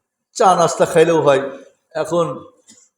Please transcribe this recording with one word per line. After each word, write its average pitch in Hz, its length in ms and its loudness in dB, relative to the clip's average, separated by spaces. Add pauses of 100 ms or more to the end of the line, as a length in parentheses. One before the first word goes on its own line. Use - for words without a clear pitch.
(340)
চা 190 220 2
নাস্তা 170 300 0
খাইলেও 160 360 2
হয়, 139 200 2 (540)
এখন 160 500 -6 (520)